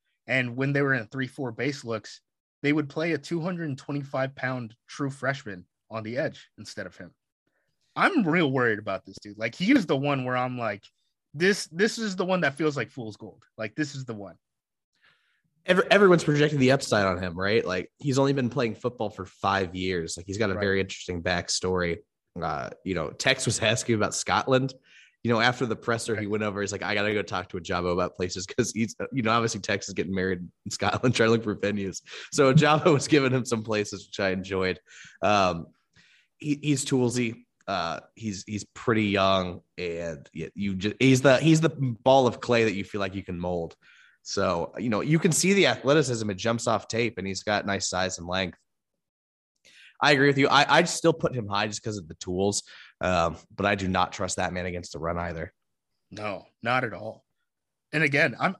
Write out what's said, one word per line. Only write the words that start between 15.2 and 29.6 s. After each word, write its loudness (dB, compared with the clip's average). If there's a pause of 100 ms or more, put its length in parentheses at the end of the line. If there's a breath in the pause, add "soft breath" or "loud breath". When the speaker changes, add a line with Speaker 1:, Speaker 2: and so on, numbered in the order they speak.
Speaker 2:
Every-, 2
everyone's 6
projecting 2
the 6
upside 2
on 0
him, -6
right? 0
Like, -4
he's 0
only 4
been 0
playing -2
football -6
for -12
five -2
years. -4
Like, -14
he's -6
got 0
a -2
Speaker 1:
Right. -4
Speaker 2:
very 0
interesting -6
backstory. -2 (420)
Uh, -6 (140)
you -2
know, -4
Tex -2
was -2
asking 0
about 0
Scotland. 0 (480 soft breath)
You 2
know, 2
after 2
the -2
presser, -4
he -4
Speaker 1:
Right. -4
Speaker 2:
went -2
over. -4
He's -2
like, -6
"I -2
gotta 0
go 0
talk -6
to -8
Ojabo -2
about -2
places," -6
'cause -2
he's, -2 (180)
you -2
know, 2
obviously 0